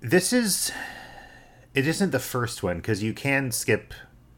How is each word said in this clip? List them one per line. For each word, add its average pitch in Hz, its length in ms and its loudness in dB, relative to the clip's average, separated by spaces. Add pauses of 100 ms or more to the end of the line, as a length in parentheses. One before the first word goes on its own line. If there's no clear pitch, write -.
this 170 320 4
is, 233 380 2 (1040)
it 135 140 4
isn't 165 240 2
the - 80 0
first - 440 -4
one, 87 180 0
'cause 101 200 -2
you 110 120 -2
can 135 380 0
skip - 420 0 (440)